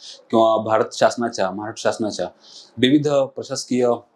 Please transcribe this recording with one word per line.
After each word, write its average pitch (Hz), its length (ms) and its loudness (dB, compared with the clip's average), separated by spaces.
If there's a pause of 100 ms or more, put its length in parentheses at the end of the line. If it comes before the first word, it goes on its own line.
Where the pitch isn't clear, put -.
(300)
किंवा 113 260 4
भारत 110 360 0
शासनाच्या, 117 580 0
महाराष्ट्र 107 400 -6
शासनाच्या 98 380 -4 (480)
विविध 139 320 4
प्रशासकीय, 127 800 -2 (280)